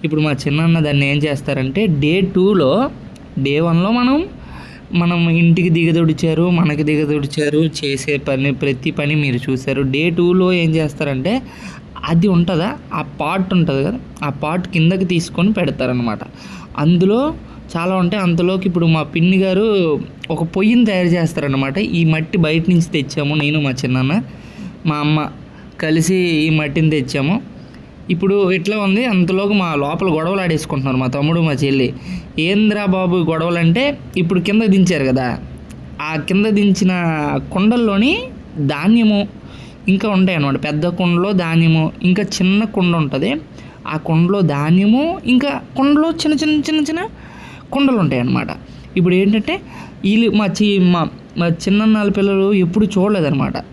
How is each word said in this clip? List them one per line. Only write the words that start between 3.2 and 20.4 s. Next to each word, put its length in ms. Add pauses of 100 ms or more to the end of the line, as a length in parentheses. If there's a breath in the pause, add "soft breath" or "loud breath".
డే 220
వన్లో 300
మనం, 340 (680 loud breath)
మనం 360
ఇంటికి 400
దిగదొడిచారు, 800
మనకి 320
దిగదొడిచారు, 760
చేసే 580
పని 360
ప్రతి 380
పని 240
మీరు 360
చూశారు. 320
డే 280
టూలో 420
ఏం 220
చేస్తారంటే 680 (680 loud breath)
అది 200
ఉంటుందా, 460 (200)
ఆ 80
పాట్ 520
ఉంటుంది 300
కదా, 140 (260)
ఆ 40
పాట్ 400
కిందకి 360
తీసుకొని 480
పెడతారనమాట. 640 (600 loud breath)
అందులో 560 (420 loud breath)
చాలా 200
ఉంటాయి. 260
అంతలోకి 460
ఇప్పుడు 180
మా 160
పిన్ని 360
గారు 600 (300)
ఒక 140